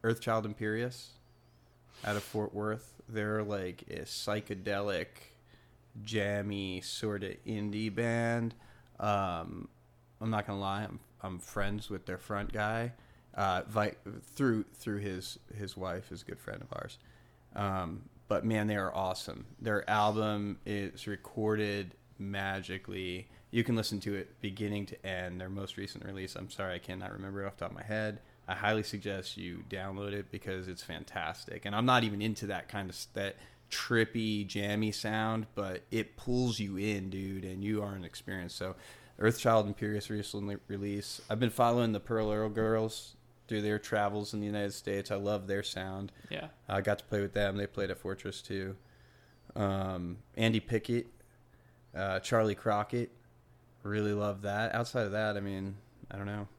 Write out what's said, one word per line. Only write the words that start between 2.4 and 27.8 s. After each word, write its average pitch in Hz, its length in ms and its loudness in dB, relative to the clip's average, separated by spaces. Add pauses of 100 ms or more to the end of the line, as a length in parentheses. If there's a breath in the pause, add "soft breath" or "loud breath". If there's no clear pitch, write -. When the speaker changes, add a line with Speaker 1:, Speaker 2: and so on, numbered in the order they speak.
Speaker 1:
Worth. 107 400 -2 (140)
They're, 107 340 0
like, 101 480 -2
a - 120 -4
psychedelic, 101 1040 0 (960 loud breath)
jammy 101 760 0
sort 101 440 -2
of 95 80 -4 (120)
indie 107 500 0
band. 117 600 2 (460 loud breath)
Um, 90 680 0 (520)
I'm 113 100 0
not 104 160 2
gonna 98 140 -2
lie, 98 240 0
I'm, 90 160 -8 (220)
I'm 92 160 -6
friends 101 520 0
with 98 160 -6
their 92 120 -4
front 104 340 -4
guy, 113 400 0 (420 loud breath)
uh, 95 340 2
vi-, 104 260 2 (280)
through, 117 420 2 (100)
through 104 240 -4
his, 95 400 -4 (160)
his 101 220 -8
wife 92 360 -4
is 82 100 -10
a - 20 -18
good - 160 -8
friend - 220 -8
of - 100 -14
ours. - 260 -8 (560 loud breath)
Um, 95 540 -2 (200)
but 104 160 2
man, 107 220 4
they 107 100 2
are 95 180 0
awesome. - 520 -2 (140)
Their 104 280 2
album 107 760 4
is 101 400 -4
recorded 104 880 0 (240)
magically. 95 1120 -4 (220 loud breath)
You 117 140 4
can 117 120 4
listen 107 240 0
to 101 140 -2
it 92 260 -6
beginning 101 460 -2
to - 200 -10
end. 90 340 -4
Their 92 80 -6
most 98 280 -6
recent 101 280 -8
release, 95 320 -6
I'm 98 140 -8
sorry, 92 240 -4
I 87 40 -4
cannot 92 340 -6
remember 98 300 -6
it 98 40 -2
off 98 100 -6
the - 80 -4
top - 60 -4
of - 60 -10
my - 80 -10